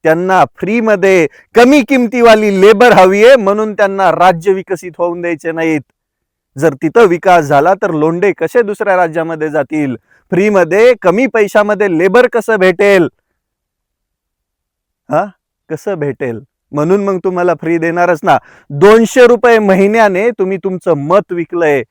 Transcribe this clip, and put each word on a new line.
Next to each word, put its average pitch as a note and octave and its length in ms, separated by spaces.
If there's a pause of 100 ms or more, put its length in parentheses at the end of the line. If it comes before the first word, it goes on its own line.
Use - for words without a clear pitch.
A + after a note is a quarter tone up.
त्यांना E3+ 420
फ्रीमध्ये G3 800 (280)
कमी B3+ 260
किमतीवाली A3 800
लेबर G#3+ 300
हवीये, G3 440
म्हणून G#3+ 380
त्यांना G3 380
राज्य F3+ 420
विकसित F3+ 440
होऊन F3 240
द्यायचे E3+ 300
नाहीत. D#3+ 300 (760)
जर D3 160
तिथं E3+ 320
विकास F3 400
झाला, D3+ 280
तर G3 180
लोंढे E3 400
कसे E3 300
दुसऱ्या G3+ 360
राज्यामध्ये D#3+ 520
जातील? C#3+ 460 (360)
फ्रीमध्ये, G3 680
कमी G3+ 260
पैशामध्ये G#3 680
लेबर G3 300
कसं A3+ 280
भेटेल? F#3 540 (2000)
हा, E3 140 (440)
कसं F3 240
भेटेल? C#3 460 (320)
म्हणून E3+ 320
मग G3 200
तुम्हाला F3+ 300
फ्री E3 240
देणारच E3+ 460
ना. D#3+ 140 (320)
दोनशे A3 580
रुपये A#3 320
महिन्याने G3+ 720
तुम्ही F#3+ 260
तुमचं F#3 360
मत D#3+ 380
विकलंय E3 600